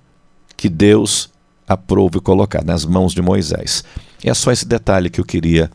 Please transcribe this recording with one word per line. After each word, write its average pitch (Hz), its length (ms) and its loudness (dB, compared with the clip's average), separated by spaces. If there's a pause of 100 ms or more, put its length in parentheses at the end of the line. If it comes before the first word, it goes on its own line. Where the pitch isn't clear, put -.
(560)
que - 140 -4
Deus 104 600 2 (380)
aprove 95 540 0
colocar, 95 420 0
nas 80 220 -2
mãos 90 280 0
de 90 80 -2
Moisés. 87 600 -2 (400)
É 123 100 0
só 127 200 0
esse - 120 -4
detalhe 98 440 0
que - 100 -4
eu 90 60 -2
queria 82 500 0